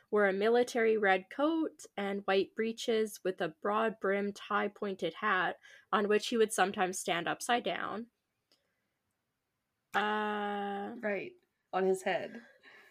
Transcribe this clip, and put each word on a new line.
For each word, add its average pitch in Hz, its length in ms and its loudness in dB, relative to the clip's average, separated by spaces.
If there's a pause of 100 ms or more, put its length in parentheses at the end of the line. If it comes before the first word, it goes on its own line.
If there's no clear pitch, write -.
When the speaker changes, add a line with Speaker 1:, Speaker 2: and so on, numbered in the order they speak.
(100)
Speaker 1:
wore 208 160 4
a 190 60 4
military 226 640 2
red 190 340 2
coat 311 540 0 (120)
and 202 280 -4
white 196 320 2
breeches 226 680 -2
with - 180 -2
a 165 220 -4
broad-brimmed, 202 760 0 (120)
high-pointed 202 720 -2
hat, 185 400 0 (320)
on 202 160 2
which 208 180 2
he 240 100 0
would 214 160 4
sometimes 190 460 2
stand 170 300 -2
upside 240 340 0
down. 208 440 -4 (1900)
Uh, 208 920 -2 (120)
Speaker 2:
Right. 104 340 -6 (380)
On 190 140 0
his 190 160 2
head. - 400 -4 (480)